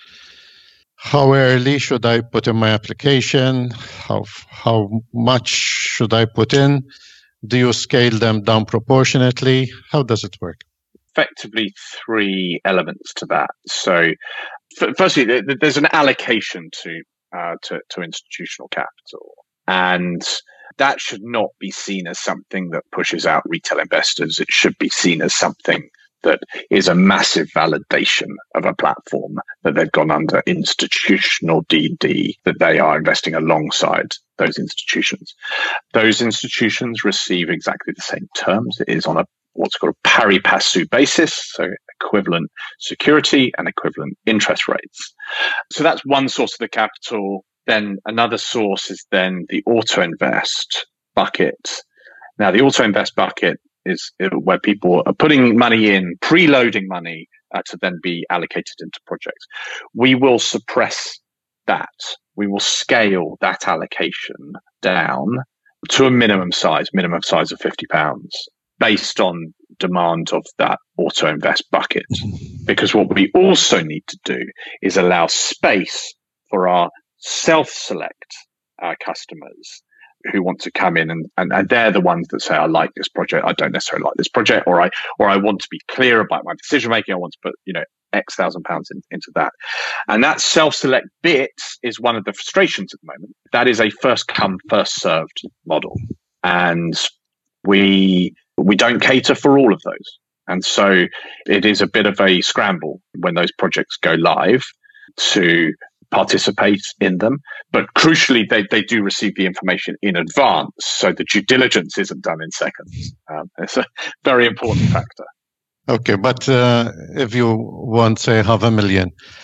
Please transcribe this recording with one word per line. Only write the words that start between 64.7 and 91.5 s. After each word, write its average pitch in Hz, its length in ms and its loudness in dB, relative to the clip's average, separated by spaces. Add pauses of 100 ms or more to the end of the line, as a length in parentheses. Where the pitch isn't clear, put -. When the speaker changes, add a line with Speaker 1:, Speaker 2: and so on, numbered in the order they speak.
Speaker 2:
down 90 560 -2 (500)
to 135 160 4
a 127 60 6
minimum 104 400 4
size, 78 420 0
minimum 87 300 -2
size 82 280 0
of - 80 -12
fifty - 280 -6
pounds, - 640 -4 (300)
based 110 400 0
on 87 340 -2 (260)
demand 87 540 0
of - 120 -4 (120)
that - 220 0 (180)
auto 80 300 -2
invest 73 440 0
bucket. - 420 -2
Speaker 1:
Mm-hmm. - 520 -8
Speaker 2:
Because - 280 0
what 101 200 2
we 98 200 2
also 185 480 4
need - 260 -8
to - 160 -16
do 64 160 -6 (420)
is 95 160 0
allow 90 300 4
space - 840 -2 (360)
for 92 180 0
our 87 220 2 (300)
self-select, - 1160 -2 (480)
uh, 82 100 -4 (100)
customers - 800 -14 (500)
who 98 120 0
want 90 160 -4
to - 120 -10
come 87 260 0
in 80 120 0
and, 82 160 -6 (120)
and, 90 160 -2
and 95 160 0
they're 117 220 4
the 95 100 2
ones 85 280 0
that - 120 -6
say, - 140 -2
"I 80 100 2
like 80 300 0
this - 120 -8
project, - 380 -2
I - 80 0
don't - 180 -2
necessarily - 320 -6
like - 140 -2
this - 100 -2
project," - 400 2
or 87 140 4
I, 92 80 2 (300)
or 107 100 4
I 98 80 4
want 98 240 0
to - 100 -12
be 98 80 -12 (100)
clear 123 300 4
about 87 240 -2
my 87 100 -8
decision 117 380 -2
making, 107 220 0
I 92 40 -2
want 87 160 -8
to - 60 -20 (100)
put, - 60 -8 (100)
you 92 80 -8
know, 80 100 -6 (300)
X - 220 -4
thousand 87 280 -4
pounds 78 280 -8
in, - 100 -14 (100)
into - 240 -12
that. 80 180 0 (540)
And 110 160 2
that 151 180 0
self-select - 640 2 (140)
bit 143 300 2 (300)